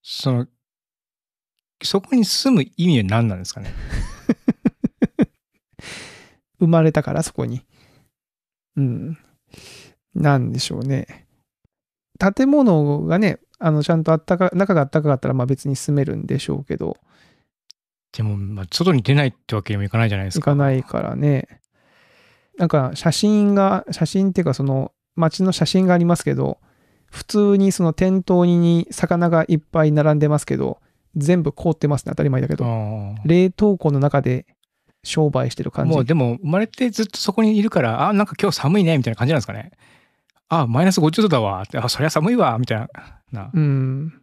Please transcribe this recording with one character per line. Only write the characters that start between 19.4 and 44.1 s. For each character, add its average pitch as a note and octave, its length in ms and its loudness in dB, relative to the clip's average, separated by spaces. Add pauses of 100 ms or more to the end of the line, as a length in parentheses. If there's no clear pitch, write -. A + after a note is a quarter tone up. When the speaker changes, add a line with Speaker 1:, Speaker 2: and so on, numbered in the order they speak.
Speaker 1:
わ G#2 60 -2
け - 120 -6
に G2+ 40 -2
も G2 60 -2
い G2 60 -4
か A2+ 80 -2
な A2+ 80 2
い G#2+ 40 0
じ G#2 60 -2
ゃ - 20 -2
な F#2+ 60 -4
い G2 40 -6
で F#2+ 40 -8
す E3+ 80 -4
か。 D3 120 0
Speaker 2:
い C#3+ 40 2
か - 0 -
な C#3 160 2
い C3 100 0
か - 200 -6
ら - 160 -6
ね。 C#3 440 -2 (960)
な F3 100 0
ん - 20 0
か、 C#3 260 0
写 - 160 -2
真 G#3 420 2
が、 G3 380 2
写 - 140 -2
真 F#3+ 240 0
っ - 20 -2
て F3+ 100 0
い - 20 0
う - 20 0
か、 C#3 80 0
そ C#3 100 -4
の、 C3+ 300 -2 (240)
街 E3 260 0
の F#3 80 2
写 E3 140 0
真 F#3 220 2
が F3+ 60 4
あ F3 40 4
り F3 80 4
ま E3+ 100 4
す - 80 -10
け C3+ 120 -2
ど、 C3+ 220 -4 (540)
普 - 140 -16
通 G3+ 320 2
に G3 160 4
そ F3+ 100 -2
の D#3+ 80 2
店 F#3 320 0
頭 F3 220 4
に E3+ 460 4
魚 F3 380 0
が D#3+ 200 4
い D#3+ 80 4
っ - 20 0
ぱ D#3+ 240 0
い D3+ 80 4
並 D3+ 240 4
ん D3+ 40 2
で D3 100 2
ま D3+ 100 2
す - 60 -8
け C3+ 100 -4
ど、 C3 240 -4 (380)
全 D#3+ 260 2
部 D3 100 -4
凍 - 160 -4
っ D#3 80 0
て D3 100 -2
ま C#3+ 100 0
す - 80 -8
ね。 - 40 -8
当 - 60 -6
た D3+ 80 -2
り C#3+ 60 2
前 C3 120 0
だ C#3 80 -2
け D3 80 -2
ど。 B2 80 -2
Speaker 1:
あ - 20 -2
ー。 G#2+ 560 -6
Speaker 2:
冷 F3+ 260 4
凍 G#3 280 2
庫 D#3 120 0
の C#3 100 0
中 C#3 220 2
で B2+ 240 -2 (560)
商 D#3 280 0
売 B2+ 200 -2
し - 60 -10
て - 80 -8
る - 80 -6
感 - 160 -2
じ。 D#3+ 80 2
Speaker 1:
も C#3 60 2
う - 20 0
で C3 100 0
も、 B2 280 2
生 F#3 40 -12
ま E3+ 140 0
れ G#3+ 80 -2
て B3 220 -4
ず A3 140 -4
っ - 20 0
と - 120 -14
そ - 140 -4
こ A3+ 100 0
に G#3+ 160 2
い G3+ 60 2
る A3 60 0
か E3+ 120 0
ら、 B2 280 0
「あ、 - 20 0
な G3+ 120 2
ん - 20 2
か D#3 120 -14
今 G3+ 140 0
日 - 60 -6
寒 F#3 240 2
い - 20 4
ね」 E3 160 2
み B2 60 -2
た A#2 60 -2
い - 20 -4
な - 20 -4
感 A#2+ 120 -2
じ D#3+ 60 2
な D3+ 40 2
ん - 20 2
で - 40 -2
す - 40 -10
か G#2 60 -12
ね。 A2+ 180 -14 (760)
「あ、 D#3+ 180 0
マ A#2+ 140 0
イ F#3 40 4
ナ F#3+ 60 4
ス F#3 80 0
五 D#3 120 4
十 A3 100 0
度 G#3+ 80 4
だ C#3 100 2
わ」 G2 240 -2
っ - 40 -12
て、 - 120 -8
「あ、 B2 80 -4
そ - 120 -6
り C#3+ 60 0
ゃ D#3+ 40 0
寒 E3 240 0
い - 20 2
わ」 C#3 240 2
み B2+ 60 -2
た A#2 100 -4
い A2 120 -6 (440)
な。 G#2+ 220 -12
Speaker 2:
う F3 40 0
ん。 C#3 640 -2